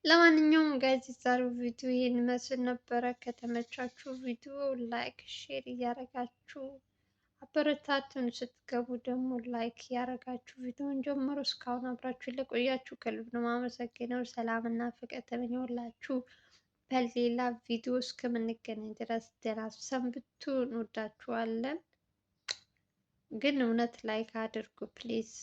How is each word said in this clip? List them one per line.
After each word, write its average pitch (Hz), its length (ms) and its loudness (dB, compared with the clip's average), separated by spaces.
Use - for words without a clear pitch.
ለማንኛውም 311 720 10
ጋይዝ 262 280 4
የዛሬው 247 480 2
ቪዲዮ 240 360 -4
ይሄን 247 260 4
ይመስል 247 480 0
ነበረ። 240 400 0
ከተመቻችሁ 240 1000 -6
ቪዲዮ 262 340 -6
ላይክ፣ 233 360 -4
ሼር 269 360 -8
እያረጋችሁ 247 960 -6
አበረታቱን። 277 920 -2
ስትገቡ 240 560 -6
ደግሞ 254 300 -4
ላይክ 240 360 -4
እያረጋችሁ 247 760 -6
ቪዲዮውን 269 420 -4
ጀምሮ 285 380 0
እስካሁን 247 480 -4
አብራችሁን 247 500 -6
ለቆያችሁ 254 600 -2
ከልብ 226 300 -6
ነው 240 140 -4
የማመሰግነው። 240 880 -2
ሰላም 226 380 -2
እና 233 280 -2
ፍቅር - 300 -10
ተመኘሁላችሁ። 240 920 -4
በሌላ 240 480 2
ቪዲዮ 233 380 -2
እስከምንገናኝ 226 1000 -4
ድረስ 226 320 -4
ደህና 220 240 -4
ሰንብቱ። 247 640 -4
እንወዳችኋለን። 226 1200 -2
ግን 277 280 0
እውነት 233 440 2
ላይክ 220 340 -4
አድርጉ 220 420 -8
ፕሊዝ። 226 520 -4